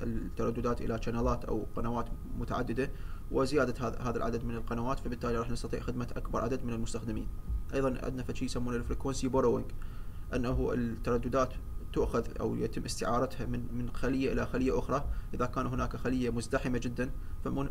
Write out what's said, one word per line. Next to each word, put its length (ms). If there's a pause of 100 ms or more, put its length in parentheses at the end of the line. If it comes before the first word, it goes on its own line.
الترددات 800
إلى 200
شانلات 440
أو 200 (100)
قنوات 300 (340)
متعددة، 520 (400)
وزيادة 560
هذا، 120
هذا 180
العدد 260
من 120
القنوات، 440
فبالتالي 380
راح 120
نستطيع 300
خدمة 360
أكبر 260
عدد 220
من 100
المستخدمين. 540 (460)
أيضًا 300
عندنا 200
فشي 220
يسمونه 320
الفريكونسي 500
بوروينج، 440 (600)
أنه 400
الترددات 800 (400)
تؤخذ 300 (160)
أو 160
يتم 300
استعارتها 600
من، 280
من 160
خلية 440
إلى 120
خلية 340
أخرى. 300 (240)
إذا 120
كان 220
هناك 280
خلية 340
مزدحمة 480
جدًا، 340 (340)
فمن-، 260